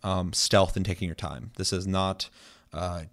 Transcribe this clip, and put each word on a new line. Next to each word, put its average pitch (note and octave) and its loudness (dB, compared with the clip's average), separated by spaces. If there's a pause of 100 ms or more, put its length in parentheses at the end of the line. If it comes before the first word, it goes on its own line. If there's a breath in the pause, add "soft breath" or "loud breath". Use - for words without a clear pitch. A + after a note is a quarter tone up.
um, F#2 0
stealth - 4
and F#2+ 0
taking F#2 -2
your E2 -4
time. C#2 -8
This F#2 -2
is F#2+ -2
not, F#2+ 0 (420 soft breath)
uh, F2 -4 (100)